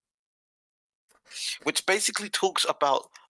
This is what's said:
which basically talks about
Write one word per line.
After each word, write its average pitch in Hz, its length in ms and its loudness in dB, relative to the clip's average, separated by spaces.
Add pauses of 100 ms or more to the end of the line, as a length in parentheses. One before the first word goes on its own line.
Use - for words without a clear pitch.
(1600)
which - 240 -2
basically 233 440 0
talks - 380 0
about 143 360 2 (260)